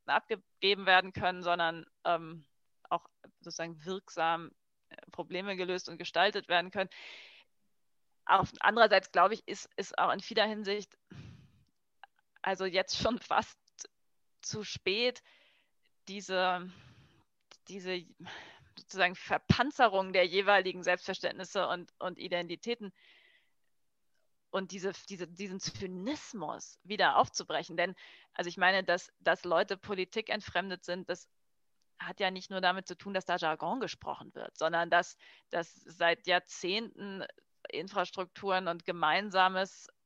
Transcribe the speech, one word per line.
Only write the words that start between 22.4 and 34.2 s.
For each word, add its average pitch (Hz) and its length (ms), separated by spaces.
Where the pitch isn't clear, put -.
und 190 220
diese, 190 220
diese, 180 180
diesen 185 320
Zynismus 190 1200
wieder 185 340
aufzubrechen. 170 600
Denn, 180 180
also 180 140
ich 175 100
meine, 190 260
dass, 180 360
dass - 240
Leute 180 340
Politik 196 520
entfremdet 190 560
sind, 180 240
das 175 180
hat - 200
ja 185 120
nicht 185 200
nur 190 100
damit 185 260
zu 180 80
tun, 202 180
dass 185 120
da 180 120
Jargon 165 420
gesprochen - 560